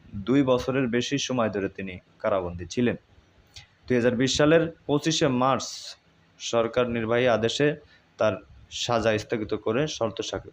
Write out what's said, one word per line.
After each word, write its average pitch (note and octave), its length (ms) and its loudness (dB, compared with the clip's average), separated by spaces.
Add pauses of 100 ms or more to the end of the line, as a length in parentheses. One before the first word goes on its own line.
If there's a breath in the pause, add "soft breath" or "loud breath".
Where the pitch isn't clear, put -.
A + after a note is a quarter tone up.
(160)
দুই B2 280 2
বছরের B2+ 440 0
বেশি A#2+ 300 -2
সময় B2 320 0
ধরে G2 200 -2
তিনি F#2 300 -12 (200)
কারাবন্দী F2+ 460 -2
ছিলেন। A#2 300 0 (920 loud breath)
দুই B2+ 100 2
হাজার A#2 180 2
বিশ C3 220 0
সালের D#3+ 360 4 (120)
পঁচিশে D#3 420 0
মার্চ B2+ 380 0 (720)
সরকার A#2 500 0
নির্বাহী A#2+ 380 0
আদেশে A#2 480 2 (420 soft breath)
তার A2 160 2 (380)
সাজা A2+ 460 0
স্থগিত G#2+ 360 -4
করে A2 340 -2
শর্ত A2+ 340 -4
সাপে-, - 320 -8